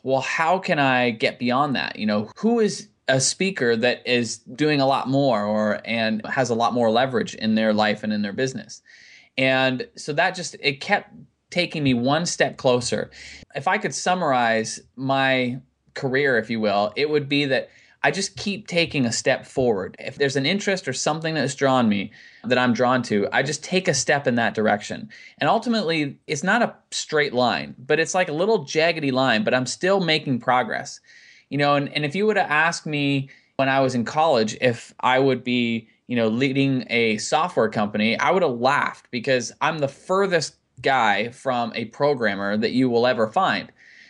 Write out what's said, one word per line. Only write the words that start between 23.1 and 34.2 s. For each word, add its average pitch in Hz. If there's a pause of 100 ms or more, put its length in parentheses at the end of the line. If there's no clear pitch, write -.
I 131
just 147
take 185
a 156
step 143
in 120
that 113
direction. 107 (300)
And 147
ultimately, 180
it's 151
not 226
a - (180)
straight 147
line, 87
but 151
it's 160
like 185
a 151
little 185
jaggedy 156
line, 127
but 117
I'm 131
still 190
making 156
progress. 123 (480)
You 139
know, 143
and, 143
and 151
if 143
you 202
would 214
have 180
asked 160
me 143 (280)
when 135
I 135
was 127
in 120
college 131